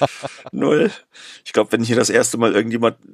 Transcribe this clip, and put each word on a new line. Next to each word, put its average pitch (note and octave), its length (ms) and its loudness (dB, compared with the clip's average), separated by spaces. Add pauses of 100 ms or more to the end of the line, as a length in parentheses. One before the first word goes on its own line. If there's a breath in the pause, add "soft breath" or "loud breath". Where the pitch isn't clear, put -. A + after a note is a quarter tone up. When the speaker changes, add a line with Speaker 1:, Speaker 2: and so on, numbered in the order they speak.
(180)
Speaker 1:
<laughs> - 340 -14
Speaker 2:
Null. D3+ 380 2 (540 loud breath)
Ich - 80 -16
glaub, G#2+ 200 2
wenn A#2 100 0
hier A#2 140 0
das A2+ 120 2
erste A#2+ 300 0
Mal A2+ 160 2
irgendjemand, A2+ 420 0 (180)